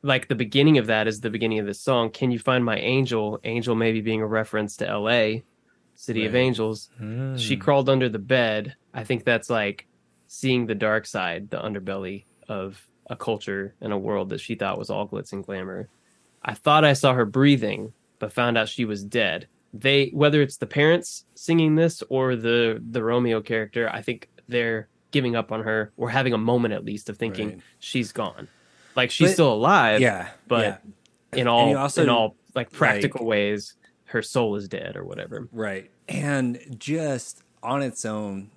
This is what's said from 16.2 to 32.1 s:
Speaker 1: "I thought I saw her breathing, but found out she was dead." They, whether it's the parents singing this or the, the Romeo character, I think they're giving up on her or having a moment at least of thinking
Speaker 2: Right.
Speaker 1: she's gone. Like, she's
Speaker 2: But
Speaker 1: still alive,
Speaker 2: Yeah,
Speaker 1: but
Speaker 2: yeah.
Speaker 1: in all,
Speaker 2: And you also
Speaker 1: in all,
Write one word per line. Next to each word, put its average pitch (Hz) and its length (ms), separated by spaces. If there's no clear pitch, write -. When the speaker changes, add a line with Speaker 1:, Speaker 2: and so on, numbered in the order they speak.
Speaker 1:
"I 110 100
thought 151 320
I 143 80
saw 135 200
her 123 120
breathing, 110 680
but 107 140
found 120 240
out 110 120
she 120 160
was 104 180
dead." 101 440
They, 135 400
whether 147 280
it's 139 160
the - 80
parents 160 600
singing 160 400
this 160 340
or 131 260
the, 117 460
the 117 120
Romeo 117 380
character, 113 500
I 104 100
think - 280
they're 117 400
giving 127 240
up 113 160
on 110 120
her 110 340
or 117 120
having 131 240
a 113 40
moment 117 360
at 92 120
least 104 240
of 101 80
thinking 107 320
Speaker 2:
Right. 92 100
Speaker 1:
she's 117 320
gone. - 360
Like, 123 160
she's 175 180
Speaker 2:
But 190 40
Speaker 1:
still 156 200
alive, 120 480
Speaker 2:
Yeah, 95 280
Speaker 1:
but 107 340
Speaker 2:
yeah. 127 80
Speaker 1:
in 120 60
all, 120 160
Speaker 2:
And 117 80
you 143 60
also 139 260
Speaker 1:
in 143 60
all, 113 260